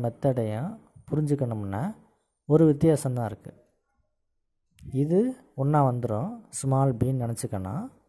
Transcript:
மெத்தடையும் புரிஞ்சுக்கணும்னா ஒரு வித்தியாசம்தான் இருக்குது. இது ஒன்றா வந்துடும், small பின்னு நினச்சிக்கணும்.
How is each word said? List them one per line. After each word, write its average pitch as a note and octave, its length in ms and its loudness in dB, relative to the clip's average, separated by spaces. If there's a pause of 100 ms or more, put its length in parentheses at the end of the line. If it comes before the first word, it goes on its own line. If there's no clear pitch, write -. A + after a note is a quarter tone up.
மெத்தடையும் A#2+ 640 -2 (400)
புரிஞ்சுக்கணும்னா A#2+ 760 -2 (640)
ஒரு D#3 240 6
வித்தியாசம்தான் C3+ 580 0
இருக்குது. - 280 -16 (1500)
இது E3+ 160 2 (420)
ஒன்றா D3 260 4
வந்துடும், A#2+ 420 -2 (300)
small C3+ 400 2
பின்னு B2+ 240 0
நினச்சிக்கணும். A2+ 600 -6 (240)